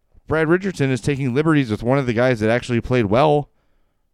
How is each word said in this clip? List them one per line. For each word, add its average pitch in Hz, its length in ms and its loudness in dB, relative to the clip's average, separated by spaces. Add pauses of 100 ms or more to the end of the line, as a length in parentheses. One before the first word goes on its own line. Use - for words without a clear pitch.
(280)
Brad 156 200 0
Richardson 170 440 -2
is 123 100 -2
taking 135 320 -4
liberties 147 380 2
with 104 120 -4
one 127 140 2
of 139 80 -2
the 120 80 0
guys 123 260 2
that 107 100 0
actually 120 300 -2
played 120 280 0
well 147 420 2 (640)